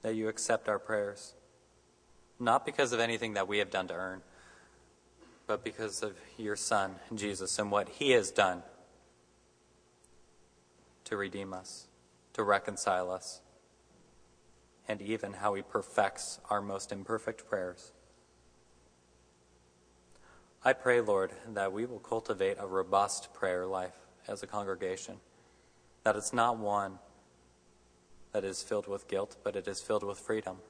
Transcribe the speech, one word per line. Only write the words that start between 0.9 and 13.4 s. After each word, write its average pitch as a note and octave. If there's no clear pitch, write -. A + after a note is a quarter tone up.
Not B2
because C3+
of A2+
anything A2+
that G2
we G#2
have G2+
done F#2
to F2
earn, F#2
but G#2
because G#2+
of G2+
your G#2
Son, G2
Jesus, G2
and G#2
what G2+
he C#3+
has A2+
done F#2
to A2
redeem G2
us, -
to A2+
reconcile G2
us, -